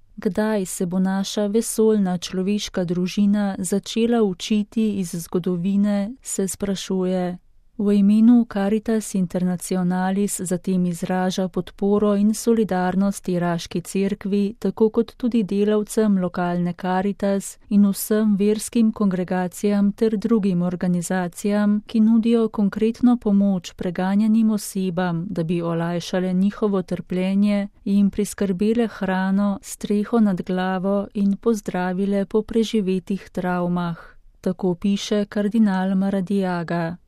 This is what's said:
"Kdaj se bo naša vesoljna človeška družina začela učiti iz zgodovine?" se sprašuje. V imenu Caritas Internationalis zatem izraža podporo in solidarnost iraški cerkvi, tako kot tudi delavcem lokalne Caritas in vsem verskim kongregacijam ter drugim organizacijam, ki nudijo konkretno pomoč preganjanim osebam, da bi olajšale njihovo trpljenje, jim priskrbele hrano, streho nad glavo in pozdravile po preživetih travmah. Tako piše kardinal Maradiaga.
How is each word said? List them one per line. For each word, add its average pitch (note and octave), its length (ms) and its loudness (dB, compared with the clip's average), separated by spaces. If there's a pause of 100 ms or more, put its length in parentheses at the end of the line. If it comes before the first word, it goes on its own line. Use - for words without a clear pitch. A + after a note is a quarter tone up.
(200)
"Kdaj G#3+ 440 0
se F#3 220 -4
bo F3+ 120 -2
naša G3 480 0
vesoljna G#3 720 2
človeška F#3+ 680 -4
družina G3 760 0
začela A3+ 640 0
učiti G#3 760 -2
iz F3+ 160 -6
zgodovine?" G3 960 -2 (120)
se - 260 -4
sprašuje. F#3 880 -4 (420)
V G3+ 160 2
imenu A3 560 6
Caritas G#3+ 640 -2
Internationalis F#3 1300 -2
zatem F3+ 460 -2
izraža F#3 640 -2
podporo G3+ 680 0
in G#3 180 4
solidarnost G3 960 0
iraški F3 520 -2
cerkvi, G3 800 -2
tako G#3 300 0
kot A3+ 280 -2
tudi A#3 260 0
delavcem G#3 760 0
lokalne F3 540 -2
Caritas G3 880 -4 (100)
in G3+ 180 6
vsem G#3+ 500 0
verskim G#3+ 560 2
kongregacijam F#3+ 1000 0
ter A3 240 0
drugim G3+ 460 2
organizacijam, F#3 1200 -2
ki A3+ 140 0
nudijo A3+ 480 4
konkretno A3 680 2
pomoč G3 560 0
preganjanim G#3 800 0
osebam, F#3 800 -2
da F3 120 -4
bi E3+ 200 -2
olajšale E3+ 720 -2
njihovo G3 500 0
trpljenje, F#3+ 840 0 (160)
jim G3+ 260 4
priskrbele G#3 800 0
hrano, F#3+ 720 -2
streho G#3 580 -2
nad G3 220 2
glavo F#3+ 720 -2
in G3+ 220 0
pozdravile G3 880 -2
po G#3+ 160 0
preživetih G3+ 880 -2
travmah. F3 640 -2 (420)
Tako F#3 340 -2
piše G3+ 500 -2
kardinal G3 680 0
Maradiaga. F3+ 1040 -2 (100)